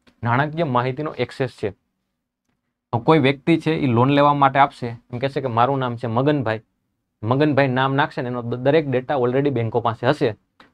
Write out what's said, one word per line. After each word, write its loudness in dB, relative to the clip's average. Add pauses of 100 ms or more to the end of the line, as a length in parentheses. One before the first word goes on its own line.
(240)
નાણાકીય 0 (100)
માહિતીનો -2 (140)
એક્સેસ -6
છે. -4 (1200)
હવે -4
કોઈ 6
વ્યક્તિ 0
છે -2 (120)
એ 2
લોન 4
લેવા 4
માટે 4
આપશે, -2
એમ -12
કહેશે -4
કે -4
મારું 2
નામ -4
છે -6
મગનભાઈ, 0 (600)
મગનભાઈ 2
નામ 0
નાખશે -2
ને -6
એનો -6
દ-, -6
દરેક 0
ડેટા -4
already 0
બેંકો -2
પાસે -4
હશે, 0 (380)